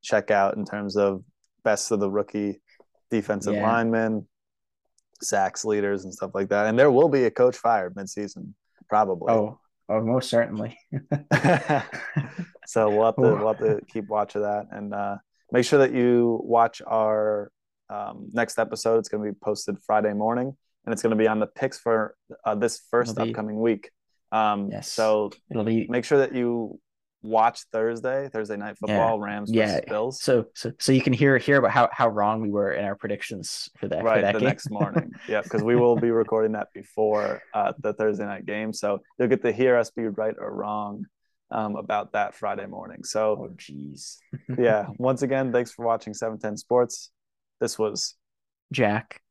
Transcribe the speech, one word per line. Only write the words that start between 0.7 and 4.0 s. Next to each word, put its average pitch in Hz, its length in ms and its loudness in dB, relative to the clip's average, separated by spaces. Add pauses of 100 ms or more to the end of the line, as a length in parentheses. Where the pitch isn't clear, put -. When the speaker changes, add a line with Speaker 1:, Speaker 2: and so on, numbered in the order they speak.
Speaker 1:
of 98 260 2 (400)
best 107 300 0
of 104 80 0
the 98 100 0
rookie 101 500 -4 (500)
defensive 104 440 -2
Speaker 2:
Yeah. 104 80 -2
Speaker 1:
linemen, 113 640 0 (960)